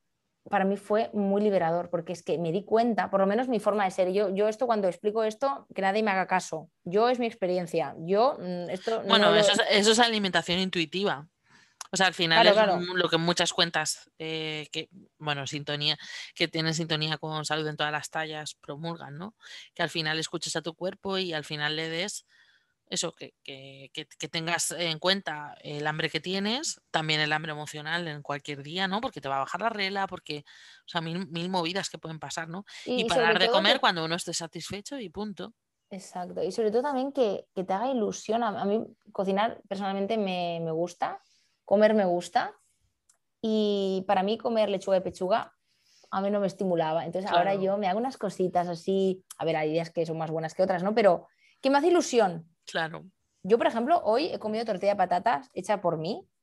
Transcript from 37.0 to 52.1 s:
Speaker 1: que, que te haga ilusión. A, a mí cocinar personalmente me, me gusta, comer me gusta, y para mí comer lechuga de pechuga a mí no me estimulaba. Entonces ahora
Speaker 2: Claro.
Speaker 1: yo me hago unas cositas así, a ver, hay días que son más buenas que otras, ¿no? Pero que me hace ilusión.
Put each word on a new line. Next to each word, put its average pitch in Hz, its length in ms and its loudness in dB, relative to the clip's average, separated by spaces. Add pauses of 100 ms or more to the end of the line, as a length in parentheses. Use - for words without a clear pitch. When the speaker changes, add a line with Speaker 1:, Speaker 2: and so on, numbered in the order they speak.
Speaker 1:
que, 233 420 0
que 190 100 -4
te 190 80 -2
haga 214 160 -2
ilusión. 220 540 -2
A, 226 60 0
a 196 160 -4
mí 214 200 0 (280)
cocinar 196 560 0
personalmente 196 500 -2
me, 180 440 -2
me 165 100 -2
gusta, 175 480 -4 (440)
comer 214 300 6
me 208 100 4
gusta, 175 500 0 (880)
y 202 640 2
para 190 160 2
mí 220 140 -2
comer 220 320 2
lechuga 190 280 2
de 180 40 0
pechuga 185 520 -2 (560)
a 196 120 -2
mí 202 80 0
no 208 100 0
me 196 80 0
estimulaba. 165 580 0
Entonces 185 240 -4
ahora 180 240 4
Speaker 2:
Claro. - 20 0
Speaker 1:
yo 190 220 0
me 208 100 0
hago 190 120 0
unas 254 180 -6
cositas 180 500 0
así, 190 560 0 (140)
a - 80 -6
ver, 160 100 2
hay 156 160 0
días 165 180 -2
que 165 160 -2
son 160 120 -4
más 160 120 -4
buenas 160 240 -4
que 185 80 0
otras, 185 220 0
¿no? 208 100 0
Pero 202 320 6 (360)
que 269 80 2
me 285 80 6
hace 302 100 4
ilusión. 214 640 2 (160)